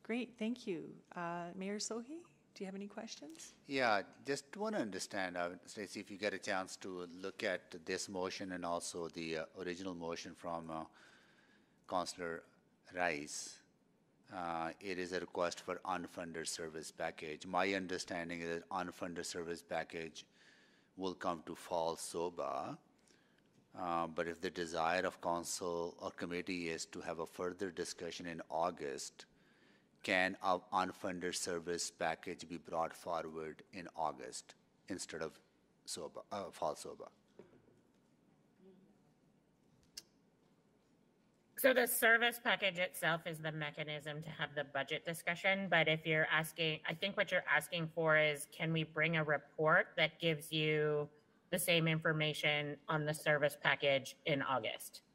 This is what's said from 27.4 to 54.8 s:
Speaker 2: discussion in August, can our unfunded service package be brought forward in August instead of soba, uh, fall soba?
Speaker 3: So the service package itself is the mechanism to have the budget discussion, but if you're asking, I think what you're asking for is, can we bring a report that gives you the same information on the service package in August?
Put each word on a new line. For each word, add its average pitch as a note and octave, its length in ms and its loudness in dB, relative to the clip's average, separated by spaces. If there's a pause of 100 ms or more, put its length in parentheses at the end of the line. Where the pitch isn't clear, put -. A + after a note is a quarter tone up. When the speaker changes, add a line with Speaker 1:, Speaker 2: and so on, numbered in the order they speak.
Speaker 2:
discussion E2+ 560 -6
in E2 240 -6
August, D#2 760 -2 (760)
can F#2 400 4
our F#2 180 4 (140)
unfunded F#2 640 0
service E2+ 560 -2
package E2 580 -4
be E2+ 80 -6
brought E2 360 -2
forward D#2+ 680 -6 (120)
in F2+ 220 -10
August C2+ 600 -6 (340)
instead E2+ 320 -6
of D#2+ 180 -6 (460)
soba, - 360 -8 (100)
uh, G2 180 -6
fall D2+ 260 -2
soba? C#2+ 300 -12 (4000)
Speaker 3:
So C4+ 140 8
the B3 140 6
service A#3 580 6
package F#3+ 360 2
itself E3+ 480 2
is D#3+ 100 -4
the D#3 140 -4
mechanism D3+ 720 -6
to D#3 80 -10
have D3 240 -4
the D3 80 2
budget C#3 420 -2
discussion, F#3 640 2
but E3 180 8
if D#3+ 200 4
you're D#3 240 6
asking, D#3+ 480 2 (100)
I E3 60 0
think G3 220 -2
what G#3 140 2
you're F3+ 160 2
asking D#3+ 460 2
for D#3+ 240 6
is, D3+ 340 4
can E3 220 0
we D#3+ 100 4
bring D#3+ 340 2
a D#3 60 4
report D#3 720 4
that D#3+ 240 2
gives D#3 320 0
you D3+ 560 4 (440)
the F3+ 60 0
same E3+ 300 4
information D3+ 920 2 (100)
on D#3 180 2
the D3+ 80 2
service D3 460 4
package C#3 560 4 (120)
in C#3 160 2
August? - 580 -2 (140)